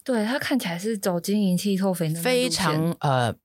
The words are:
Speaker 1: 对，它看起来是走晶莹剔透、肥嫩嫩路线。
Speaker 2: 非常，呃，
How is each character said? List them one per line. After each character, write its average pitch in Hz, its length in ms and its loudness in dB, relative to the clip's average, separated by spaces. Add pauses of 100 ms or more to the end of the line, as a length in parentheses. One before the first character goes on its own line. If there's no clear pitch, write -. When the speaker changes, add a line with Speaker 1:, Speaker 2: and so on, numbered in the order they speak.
Speaker 1:
对， 220 220 0
它 247 120 -2
看 294 200 0
起 226 100 -2
来 170 100 -4
是 214 200 -4
走 185 220 0
晶 202 220 0
莹 180 160 4
剔 196 220 0
透、 190 140 2
肥 170 160 -2
嫩 156 60 0
嫩 170 80 -6
路 247 60 0
线。 254 40 2
Speaker 2:
非 247 160 2
常， 160 500 0
呃， 127 340 2 (120)